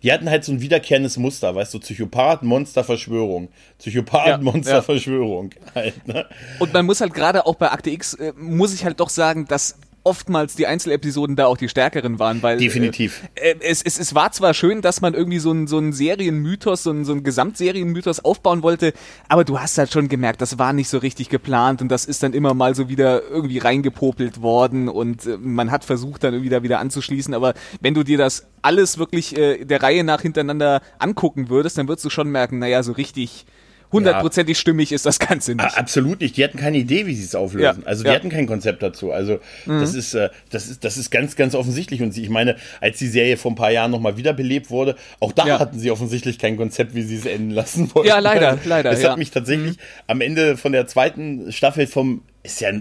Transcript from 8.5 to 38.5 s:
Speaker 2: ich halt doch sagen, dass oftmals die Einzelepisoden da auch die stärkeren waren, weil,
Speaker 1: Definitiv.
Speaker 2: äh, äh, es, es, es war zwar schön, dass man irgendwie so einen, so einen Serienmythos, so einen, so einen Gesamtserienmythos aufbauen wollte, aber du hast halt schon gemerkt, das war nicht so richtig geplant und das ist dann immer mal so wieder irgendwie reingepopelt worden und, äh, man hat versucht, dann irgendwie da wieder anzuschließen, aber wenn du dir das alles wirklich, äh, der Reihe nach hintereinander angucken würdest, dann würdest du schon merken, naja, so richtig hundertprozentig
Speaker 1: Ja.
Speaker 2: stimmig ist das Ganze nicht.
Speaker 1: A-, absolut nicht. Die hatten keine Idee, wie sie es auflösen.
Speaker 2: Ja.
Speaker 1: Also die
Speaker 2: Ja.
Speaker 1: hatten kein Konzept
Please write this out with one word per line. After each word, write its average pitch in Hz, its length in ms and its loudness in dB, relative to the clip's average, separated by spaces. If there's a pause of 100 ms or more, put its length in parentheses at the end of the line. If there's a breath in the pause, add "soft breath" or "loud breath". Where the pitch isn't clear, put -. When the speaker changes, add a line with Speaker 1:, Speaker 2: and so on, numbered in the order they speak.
Speaker 2:
ich 180 100 -8
halt 170 160 -2
doch 165 80 0
sagen, 160 380 0
dass - 300 -2 (260)
oftmals 170 540 0
die - 100 2
Einzelepisoden 143 720 -2
da 135 100 6
auch 123 120 4
die 123 100 -4
stärkeren 123 500 0
waren, 113 240 0
weil, 120 160 4
Speaker 1:
Definitiv. 120 640 0 (120)
Speaker 2:
äh, 160 160 2
äh, 160 100 0
es, 160 220 0
es, 175 160 -4
es 151 160 -6
war 156 180 4
zwar 180 220 2
schön, 208 280 2
dass 180 200 0
man 170 120 2
irgendwie 175 240 0
so 160 120 0
einen, 160 160 0
so 151 120 0
einen 151 140 0
Serienmythos, 170 920 -2
so 165 60 0
einen, 151 140 -2
so 143 80 -2
einen 143 100 -2
Gesamtserienmythos 170 1000 -2
aufbauen 170 380 2
wollte, 165 300 2 (360 loud breath)
aber 165 160 6
du 139 160 -2
hast 147 180 -4
halt 139 140 2
schon 143 160 2
gemerkt, 127 340 0
das 120 160 -6
war 131 140 2
nicht 139 160 0
so 135 100 0
richtig 127 300 -4
geplant 127 540 0
und 127 80 -2
das 127 160 0
ist - 160 -4
dann 135 100 0
immer 135 220 2
mal 127 200 2
so 131 140 -2
wieder 131 420 4
irgendwie 139 280 -2
reingepopelt 127 840 0
worden 123 460 2
und, 117 380 -4
äh, 113 120 -4
man 120 320 -2
hat 143 140 -2
versucht, 135 400 -4
dann 131 100 0
irgendwie 127 160 -4
da 123 120 0
wieder 120 160 0
anzuschließen, 135 560 -6
aber 123 180 0 (280 loud breath)
wenn 135 140 2
du 151 80 2
dir 143 160 2
das 135 280 0 (160)
alles 175 360 4
wirklich, 160 380 -4
äh, 143 280 2
der 139 180 0
Reihe 165 220 4
nach 156 180 0
hintereinander 147 580 0 (180 soft breath)
angucken 143 520 -2
würdest, 147 280 2
dann 135 100 -2
würdest 165 180 -6
du 147 40 -4
schon 147 200 -2
merken, 127 280 0
naja, 123 240 2
so 120 100 -4
richtig 131 520 -8 (480 soft breath)
hundertprozentig 170 640 2
Speaker 1:
Ja. - 40 -2
Speaker 2:
stimmig 156 320 2
ist 143 140 -2
das 143 120 2
Ganze 131 360 -2
nicht. 117 100 0
Speaker 1:
A-, - 140 0
absolut 135 420 0
nicht. 147 160 -2
Die 135 80 4
hatten 139 140 -4
keine 147 200 0
Idee, 139 280 0
wie 156 80 -4
sie 101 100 -6
es 90 100 -10
auflösen. 101 480 0
Speaker 2:
Ja. - 40 -12
Speaker 1:
Also 107 180 -4
die 131 60 4
Speaker 2:
Ja. 135 40 6
Speaker 1:
hatten 180 140 -2
kein 156 180 -2
Konzept 107 360 -2